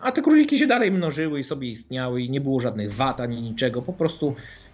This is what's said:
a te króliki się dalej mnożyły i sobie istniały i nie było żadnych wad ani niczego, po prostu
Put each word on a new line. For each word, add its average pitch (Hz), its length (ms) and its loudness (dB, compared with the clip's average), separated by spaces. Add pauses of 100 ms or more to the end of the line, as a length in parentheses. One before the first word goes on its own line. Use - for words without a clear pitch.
a 254 120 -2
te 285 100 0
króliki 302 360 6
się 302 80 4
dalej 233 260 4
mnożyły 156 460 0
i 135 60 -4
sobie 135 240 -6
istniały 127 540 -4
i 123 80 -4
nie 135 100 -2
było 135 200 0
żadnych 107 340 -4
wad 127 260 -2
ani 120 220 -4
niczego, 120 400 -2
po 180 100 -6
prostu 151 420 -2 (400)